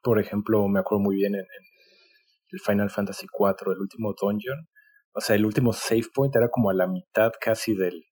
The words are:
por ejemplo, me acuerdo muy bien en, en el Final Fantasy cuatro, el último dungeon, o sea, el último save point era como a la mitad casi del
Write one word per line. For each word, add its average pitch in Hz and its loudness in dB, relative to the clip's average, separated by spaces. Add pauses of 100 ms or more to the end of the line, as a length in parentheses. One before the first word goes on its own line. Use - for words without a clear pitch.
por 110 2
ejemplo, 104 0
me 98 2
acuerdo 101 -2
muy 98 2
bien 101 0
en, - -6
en - -20 (880)
el 92 -14
Final 104 0
Fantasy 98 -8
cuatro, 98 0
el 92 -2
último 98 -8
dungeon, 107 -4 (460)
o - -6
sea, 107 2
el 107 2
último 110 2
save 113 -2
point 135 0
era 117 4
como 107 4
a 95 0
la 92 4
mitad 107 0
casi 113 -2
del 90 -2